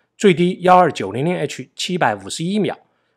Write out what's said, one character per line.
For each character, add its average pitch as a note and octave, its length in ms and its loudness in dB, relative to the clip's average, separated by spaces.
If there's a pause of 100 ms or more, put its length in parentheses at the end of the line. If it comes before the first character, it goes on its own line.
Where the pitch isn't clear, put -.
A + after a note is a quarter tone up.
(180)
最 G3 160 4
低 F3 280 0
幺 F3+ 140 6
二 F3+ 160 6
九 G2 200 -8
零 B2 120 -6
零 F3 140 -2
H C#3 380 -8
七 - 200 -6
百 B2+ 200 0
五 F#2+ 120 -16
十 D#3+ 160 -10
一 F#3+ 140 -4
秒， D3 220 -4 (380)